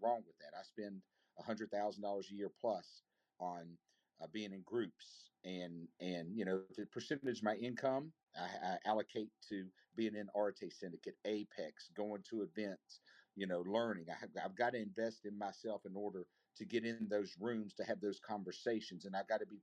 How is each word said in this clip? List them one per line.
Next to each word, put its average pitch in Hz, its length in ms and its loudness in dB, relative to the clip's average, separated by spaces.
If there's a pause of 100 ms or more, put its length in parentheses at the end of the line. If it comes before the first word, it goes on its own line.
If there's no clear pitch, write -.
wrong 117 240 4
with 80 120 -20
that. 76 200 -12
I 90 40 -8
spend 101 380 -6 (380)
a 87 40 -8
hundred 107 280 -2
thousand 104 320 0
dollars 101 280 0
a 101 40 -10
year 101 160 0 (100)
plus 98 420 0 (380)
on, 87 260 -2 (560)
uh, 82 100 -6
being 104 200 -2
in 95 100 -6
groups - 680 -2 (140)
and, 87 420 -4 (140)
and, 87 340 0
you 110 100 2
know, 92 160 4 (160)
the 104 100 -2
percentage 127 520 0
of 104 60 -2
my 107 120 6
income 131 560 2 (240)
I, 92 380 0
I - 100 0
allocate 107 460 2 (180)
to 98 180 -2 (300)
being 110 180 2
in 104 220 -2
Arete 101 360 2
Syndicate, - 520 -8
Apex, 104 720 -2
going 104 340 0
to 110 120 0
events, 95 580 -4 (340)
you 98 120 0
know, 90 200 4
learning. 104 440 4
I 80 100 -4
have, 101 100 -6 (140)
I've 95 120 -2
gotta 120 220 4
invest 110 460 0
in 104 140 -4
myself 101 480 -2
in 95 100 -6
order 95 300 -2 (300)
to 113 80 -8
get 110 200 2
in 113 260 0
those 104 300 2
rooms, 110 340 0
to 104 100 -2
have 101 160 0
those 101 260 0
conversations. 101 800 -2
And 98 120 -4
I 98 120 2
gotta 107 180 4
be 98 160 -10